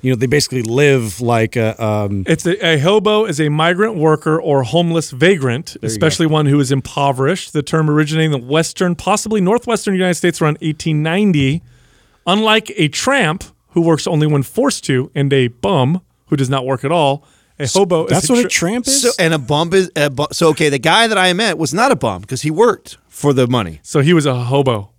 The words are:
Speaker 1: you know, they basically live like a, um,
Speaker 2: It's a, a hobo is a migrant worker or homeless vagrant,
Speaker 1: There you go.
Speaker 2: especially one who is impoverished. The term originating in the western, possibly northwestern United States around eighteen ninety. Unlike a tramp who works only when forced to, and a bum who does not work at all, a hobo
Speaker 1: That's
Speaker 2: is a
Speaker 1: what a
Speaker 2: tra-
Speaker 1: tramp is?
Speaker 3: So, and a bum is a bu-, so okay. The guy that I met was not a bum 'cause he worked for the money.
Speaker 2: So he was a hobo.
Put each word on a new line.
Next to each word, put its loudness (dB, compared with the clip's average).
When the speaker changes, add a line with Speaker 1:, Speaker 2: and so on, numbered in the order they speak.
Speaker 1:
you 0
know, 2
they -2
basically 0
live 0
like 0
a, -2
um, -2
Speaker 2:
It's 0
a, -2
a 2
hobo 2
is -6
a 0
migrant 0
worker 2
or 2
homeless 0
vagrant, 0
Speaker 1:
There -14
you -4
go. -4
Speaker 2:
especially 0
one 2
who 4
is 2
impoverished. -2
The -2
term 0
originating 0
in -2
the -16
western, 0
possibly -2
northwestern 0
United 0
States -2
around 0
eighteen -2
ninety. 0
Unlike 0
a 2
tramp -2
who 0
works 2
only 0
when 2
forced -2
to, -2
and 0
a 2
bum 0
who -2
does 0
not -2
work -4
at -2
all, 0
a -6
hobo 0
Speaker 1:
That's 0
Speaker 2:
is -2
a 4
Speaker 1:
what 4
a 2
Speaker 2:
tra- -4
Speaker 1:
tramp -2
is? 0
Speaker 3:
So, 2
and 2
a -2
bum -2
is 2
a 0
bu-, -4
so 2
okay. 2
The -2
guy 2
that 0
I 2
met -2
was -4
not 2
a 0
bum -4
'cause -8
he -2
worked 0
for 0
the 4
money. -4
Speaker 2:
So -2
he 4
was 2
a 0
hobo. -2